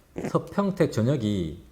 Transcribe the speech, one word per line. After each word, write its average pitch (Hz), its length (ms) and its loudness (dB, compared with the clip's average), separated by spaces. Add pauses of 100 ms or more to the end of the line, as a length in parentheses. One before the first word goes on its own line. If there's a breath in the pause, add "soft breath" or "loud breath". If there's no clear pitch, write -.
(280)
서평택 190 640 0
전역이 104 800 0